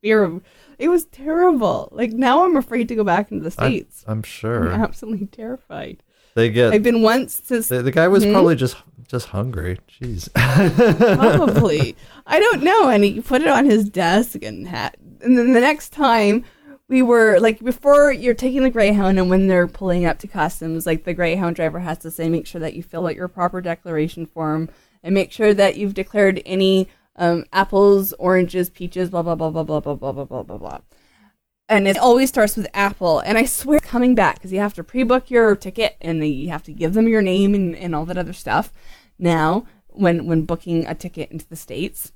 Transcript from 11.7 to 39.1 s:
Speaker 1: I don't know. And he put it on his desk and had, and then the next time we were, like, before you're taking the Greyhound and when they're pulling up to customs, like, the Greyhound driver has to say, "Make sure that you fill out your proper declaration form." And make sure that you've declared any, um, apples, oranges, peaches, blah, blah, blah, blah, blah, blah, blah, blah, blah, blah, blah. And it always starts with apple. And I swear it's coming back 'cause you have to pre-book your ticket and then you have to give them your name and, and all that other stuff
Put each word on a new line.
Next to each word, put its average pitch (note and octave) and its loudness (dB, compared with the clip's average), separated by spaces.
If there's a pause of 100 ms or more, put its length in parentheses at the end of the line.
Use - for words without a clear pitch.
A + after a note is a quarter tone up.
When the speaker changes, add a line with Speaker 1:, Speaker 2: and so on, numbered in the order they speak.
Speaker 1:
I D4+ 0
don't G#4 2
know. F#4 4
And G#3 4
he G3+ 0
put C4 -2
it E4 0
on C#4 2
his G#3+ 2
desk F#3+ 0
and G#2+ -12
had, - -8 (260)
and B3 4
then A#3+ 4
the A#3+ 6
next D4 0
time A#3 2 (440)
we C4 2
were, A3+ 6
like, A3 0
before C#4+ 4
you're A#3+ 0
taking B3+ -2
the C4 2
Greyhound G3+ 2
and F#3 2
when F#3+ 2
they're F3+ 4
pulling F3+ -2
up D#3+ -2
to G3+ -16
customs, E3 -6
like, E3 -2
the F3 -6
Greyhound E3+ -2
driver D#3+ -4
has E3+ -8
to D#3+ -16
say, E3 -6
"Make E3 -2
sure F3 -12
that D#3+ -8
you E3+ -14
fill F3 -8
out E3 -6
your F3+ -10
proper F3+ -4
declaration E3 -6
form." D#3+ -6 (340)
And G3 -2
make G3 -2
sure G#3 2
that G3 2
you've G3+ -6
declared G3 0
any, F#3+ 0 (280)
um, E3+ 0
apples, G3 2
oranges, F3+ 0
peaches, F3+ -8
blah, F3 -4
blah, E3 -4
blah, D#3+ -4
blah, D#3+ -6
blah, D#3 -4
blah, C#3+ -8
blah, C3+ -10
blah, C3+ -10
blah, B2+ -12
blah, - -16
blah. C#2+ -14 (880)
And G3+ 2
it G3 2
always B3+ 4
starts G#3+ 0
with G#3 -6
apple. F#3+ 0
And A3 0
I A#3 4
swear C4+ -2
it's D4+ 0
coming B3 2
back F#3+ 0
'cause F#3+ -12
you F#3 -2
have G3+ -4
to E3+ -12
pre-book B3+ -2
your A3+ 4
ticket G3+ -6
and E3 -4
then D3+ -2
you C#3 -6
have D#3 -10
to D#3 -18
give E3 -4
them A3 4
your A3 2
name G3 2
and, F3+ -2
and F3 -8
all D3+ -4
that F3+ -8
other F3 -8
stuff - -6 (460)